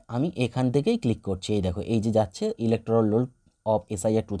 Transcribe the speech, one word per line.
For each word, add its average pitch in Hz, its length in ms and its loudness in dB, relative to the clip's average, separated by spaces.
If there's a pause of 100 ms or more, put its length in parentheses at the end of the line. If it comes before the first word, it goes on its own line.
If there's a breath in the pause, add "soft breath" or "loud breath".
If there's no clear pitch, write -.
আমি 127 200 -2 (160)
এখান 127 280 0
থেকেই 175 300 2
ক্লিক 113 260 0
করছি। 92 280 -4
এই 98 100 0
দেখো 92 140 -2 (120)
এই 113 120 2
যে 113 140 0
যাচ্ছে 107 260 0 (220)
electoral 113 460 2
roll 123 140 2 (400)
of 107 140 2 (140)
এসআইআর 110 340 0
টু 104 120 -6